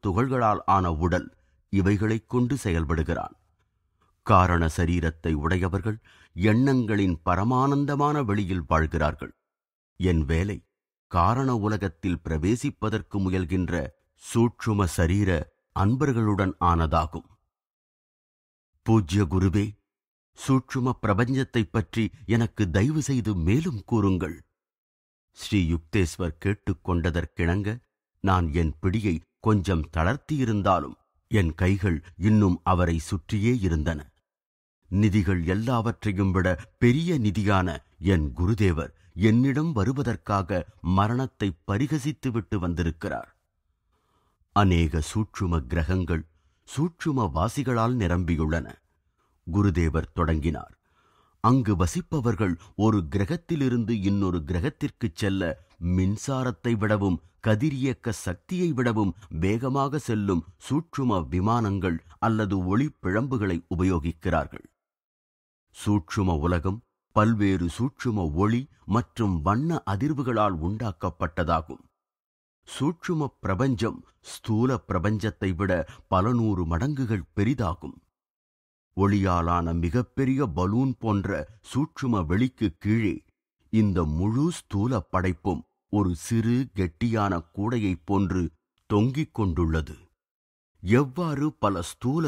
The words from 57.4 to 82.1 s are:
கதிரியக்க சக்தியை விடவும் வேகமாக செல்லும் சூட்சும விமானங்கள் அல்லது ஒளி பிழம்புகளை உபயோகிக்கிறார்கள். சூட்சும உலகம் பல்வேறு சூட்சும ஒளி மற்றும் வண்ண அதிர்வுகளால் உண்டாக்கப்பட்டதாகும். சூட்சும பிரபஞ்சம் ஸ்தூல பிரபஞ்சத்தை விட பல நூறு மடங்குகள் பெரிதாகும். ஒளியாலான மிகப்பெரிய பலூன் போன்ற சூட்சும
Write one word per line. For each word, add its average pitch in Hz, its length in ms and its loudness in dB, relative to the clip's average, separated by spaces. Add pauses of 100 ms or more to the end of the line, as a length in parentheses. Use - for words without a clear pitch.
கதிரியக்க 127 640 0
சக்தியை 170 640 -4
விடவும் 110 420 0 (140)
வேகமாக 123 720 0
செல்லும் 101 460 -2 (140)
சூட்சும 127 720 -2
விமானங்கள் 95 760 0 (140)
அல்லது 104 480 0
ஒளி 123 240 0 (120)
பிழம்புகளை 104 640 -2 (100)
உபயோகிக்கிறார்கள். 82 880 -2 (1200)
சூட்சும 98 540 0
உலகம் 87 440 -2 (300)
பல்வேறு 101 560 2 (100)
சூட்சும 110 540 -4
ஒளி 110 360 0 (160)
மற்றும் 101 580 -2
வண்ண 135 440 0
அதிர்வுகளால் 107 720 -2
உண்டாக்கப்பட்டதாகும். 87 1200 -4 (1000)
சூட்சும 156 480 -2 (140)
பிரபஞ்சம் 113 640 -2 (160)
ஸ்தூல 117 680 -2
பிரபஞ்சத்தை 101 680 -2
விட 90 340 0 (200)
பல 98 240 2
நூறு 107 320 0
மடங்குகள் 107 600 -2 (120)
பெரிதாகும். 104 580 -2 (1040)
ஒளியாலான 87 760 2
மிகப்பெரிய 123 720 0
பலூன் 101 520 0
போன்ற 101 600 -4
சூட்சும 120 680 -2